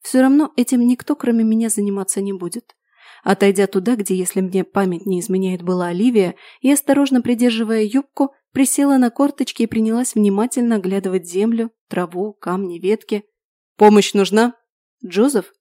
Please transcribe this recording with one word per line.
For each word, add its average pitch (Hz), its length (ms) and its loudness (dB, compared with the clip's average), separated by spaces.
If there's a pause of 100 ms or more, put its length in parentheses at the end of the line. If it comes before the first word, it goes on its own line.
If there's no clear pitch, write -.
«Всё 262 200 0
равно 277 340 4
этим 240 320 2
никто, 247 280 0
кроме 233 280 0
меня, 220 260 0
заниматься 196 520 -4
не 196 120 -6
будет». 180 420 -12 (480)
Отойдя 196 440 2
туда, 196 280 -2
где, 202 200 -4
если 185 260 -4
мне 185 220 -2
память 185 420 -4
не 185 140 -2
изменяет, 185 440 -4
была 180 240 -2
Оливия, 190 480 0 (260)
я, 269 120 2
осторожно 269 480 2
придерживая 226 640 0
юбку – 269 500 -2 (200)
присела 277 440 2
на 247 120 4
корточки 277 540 -2
и 226 40 0
принялась 226 480 -2
внимательно 220 600 0
оглядывать 185 520 -4
землю, 226 440 -2 (180)
траву, 180 440 -6
камни, 175 460 -8
ветки. 208 440 -4 (540)
«Помощь 208 360 6
нужна?» 208 420 2 (500)
Джозеф, 208 560 0